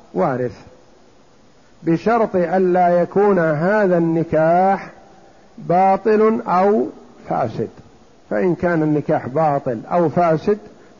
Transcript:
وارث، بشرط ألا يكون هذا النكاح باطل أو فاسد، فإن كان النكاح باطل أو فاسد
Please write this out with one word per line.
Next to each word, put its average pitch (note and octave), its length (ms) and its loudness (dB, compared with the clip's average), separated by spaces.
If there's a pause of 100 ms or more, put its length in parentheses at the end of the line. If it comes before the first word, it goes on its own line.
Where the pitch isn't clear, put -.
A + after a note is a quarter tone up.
(140)
وارث، C3 480 -4 (1200)
بشرط G3 520 0
ألا F3 640 2
يكون G3 380 2
هذا F3 580 2
النكاح E3 920 0 (680)
باطل G3 880 2
أو G3+ 400 2 (420)
فاسد، A2+ 400 -4 (600)
فإن F#3+ 260 0
كان F3 280 -2
النكاح C#3+ 440 -2
باطل C#3 580 -2
أو F3 240 0
فاسد F3 480 0 (420)